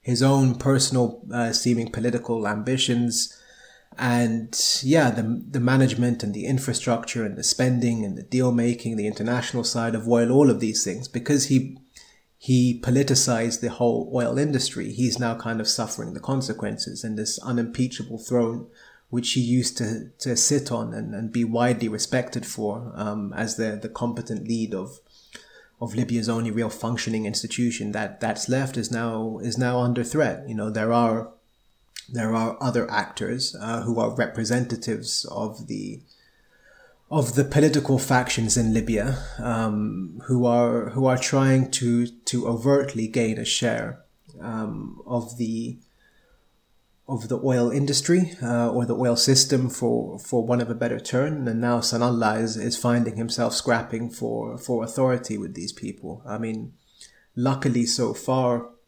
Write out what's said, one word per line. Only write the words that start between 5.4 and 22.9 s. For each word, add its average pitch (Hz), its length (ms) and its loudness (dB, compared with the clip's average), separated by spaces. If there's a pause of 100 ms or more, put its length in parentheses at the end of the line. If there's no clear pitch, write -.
the 135 120 -2
management 120 640 4
and 104 120 -4
the 101 120 -6
infrastructure 123 760 -2
and 101 120 -6
the - 80 -8
spending 120 600 2
and 98 120 -4
the - 60 -12
deal 127 300 2
making, 117 440 2
the 104 100 0
international 117 580 -2
side 117 300 0
of 110 140 -2
oil, 117 240 6
all 139 180 8
of 113 100 4
these 110 220 0
things, 101 260 -4
because 131 380 0
he, - 300 2 (600)
he 123 420 4
politicized 127 800 2
the 117 100 -2
whole 117 440 0
oil 120 240 0
industry, 139 540 -2
he's 120 260 0
now 117 180 0
kind 113 240 -4
of 107 80 -2
suffering 110 460 -4
the - 60 -10
consequences. 113 840 -4
And 110 140 -6
this 110 220 -4
unimpeachable 120 800 -4
throne, 117 480 0 (440)
which 120 220 0
he 131 100 2
used 120 340 2
to, 110 340 -4 (100)
to 123 160 -2
sit 131 360 2
on 113 220 -4
and, 110 200 -8
and 107 160 -6
be 117 140 2
widely 117 420 2
respected 120 600 -2
for, 110 480 -6